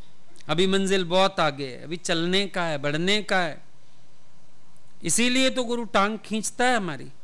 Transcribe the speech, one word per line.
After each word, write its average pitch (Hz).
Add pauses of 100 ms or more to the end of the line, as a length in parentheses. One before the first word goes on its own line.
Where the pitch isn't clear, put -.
(500)
अभी 165
मंजिल 190
बहुत 190
आगे 143
है, 120
अभी 151
चलने 180
का 185
है, 160
बढ़ने 165
का 190
है। 160 (1400)
इसीलिए 247
तो 254
गुरु 233
टांग 208
खींचता 220
है 254
हमारी। 147 (140)